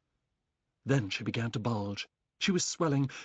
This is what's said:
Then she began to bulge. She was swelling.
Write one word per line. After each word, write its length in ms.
Then 260
she 140
began 280
to 60
bulge. 500
She 140
was 120
swelling. 460